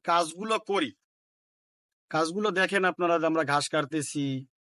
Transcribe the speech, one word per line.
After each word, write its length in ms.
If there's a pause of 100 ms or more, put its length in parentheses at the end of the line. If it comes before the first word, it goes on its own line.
কাজগুলো 520 (120)
করি, 240 (1200)
কাজগুলো 400
দেখেন 340
আপনারা 340
যে 120
আমরা 120
ঘাস 260
কাটতেছি, 540 (520)